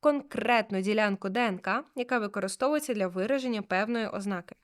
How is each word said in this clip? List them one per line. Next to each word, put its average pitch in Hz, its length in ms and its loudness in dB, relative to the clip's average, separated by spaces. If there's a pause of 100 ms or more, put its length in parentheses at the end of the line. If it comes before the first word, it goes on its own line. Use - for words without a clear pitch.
конкретну 226 800 2
ділянку 208 480 2
Д 208 120 0
Н 208 180 0
К, 214 260 -2 (120)
яка 247 220 -2
використовується 220 760 -2
для 202 120 0
вираження 220 560 -2
певної 214 440 0
ознаки. 196 580 -6